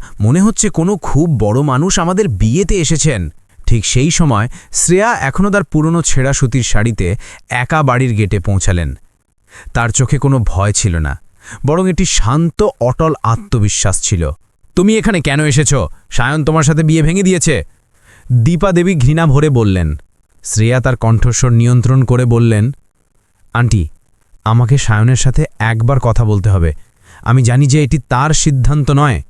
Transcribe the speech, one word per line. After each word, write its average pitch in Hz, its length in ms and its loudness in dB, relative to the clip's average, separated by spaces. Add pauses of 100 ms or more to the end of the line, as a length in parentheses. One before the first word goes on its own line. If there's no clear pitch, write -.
(200)
মনে 120 220 2
হচ্ছে 214 280 0
কোনো 175 280 -2
খুব 156 420 0
বড় 110 220 0
মানুষ 151 380 -2
আমাদের 185 280 -2
বিয়েতে 123 480 0
এসেছেন।" 143 540 -2 (360)
ঠিক 113 200 2
সেই 143 260 0
সময় 120 380 0 (220)
শ্রেয়া 202 440 0
এখনও 185 340 -2
তার 196 140 0
পুরনো 160 380 -2
ছেঁড়া 131 320 2
সুতির 127 300 -2
শাড়িতে 104 520 0 (340)
একা 123 340 -2
বাড়ির 127 300 0
গেটে 104 260 0
পৌঁছালেন। 87 560 -2 (760)
তার 117 160 -2
চোখে 127 280 0
কোনো 135 220 0
ভয় 101 320 0
ছিল 92 240 -2
না, 76 260 -4 (440)
বরং 180 240 0
একটি 180 160 0
শান্ত, 160 640 0 (140)
অটল 143 320 0 (100)
আত্মবিশ্বাস 104 800 -2
ছিল। 82 300 -2 (440)
"তুমি 208 220 2
এখানে 196 240 0
কেন 147 240 -2
এসেছ? 147 280 0 (360)
সায়ন 139 360 -2
তোমার 156 180 2
সাথে 160 200 0
বিয়ে 160 180 2
ভেঙে 170 220 0
দিয়েছে," 165 400 0 (680)
দীপা 156 400 2
দেবী 175 240 2
ঘৃণা 151 300 2
ভরে 147 240 2
বললেন। 95 460 0 (480)
শ্রেয়া 117 360 0
তার 123 160 -2
কণ্ঠস্বর 120 560 0
নিয়ন্ত্রণ 120 520 2
করে 123 220 0
বললেন, 117 460 2 (800)
"আন্টি, 113 360 0 (540)
আমাকে 117 340 2
সায়নের 113 380 2
সাথে - 300 2 (140)
একবার 117 400 -2
কথা 117 260 0
বলতে 104 240 0
হবে। 85 240 2 (480)
আমি 127 220 2
জানি 123 220 2
যে 147 180 2
এটি 143 140 0 (120)
তার 139 240 0
সিদ্ধান্ত 139 580 0
নয়।" 135 380 2